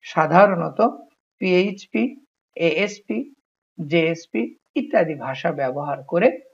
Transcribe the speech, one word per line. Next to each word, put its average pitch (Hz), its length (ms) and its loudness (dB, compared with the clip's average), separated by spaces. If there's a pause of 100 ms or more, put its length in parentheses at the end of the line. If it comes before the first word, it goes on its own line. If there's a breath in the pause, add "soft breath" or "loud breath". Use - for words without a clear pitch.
সাধারণত 170 720 2 (600)
পিএইচপি, 190 640 0 (540)
এএসপি, 190 600 -2 (600)
জেএসপি 165 640 -2 (380)
ইত্যাদি 170 360 0 (100)
ভাষা 135 240 -4 (100)
ব্যবহার 139 400 -4 (120)
করে 175 160 2 (260)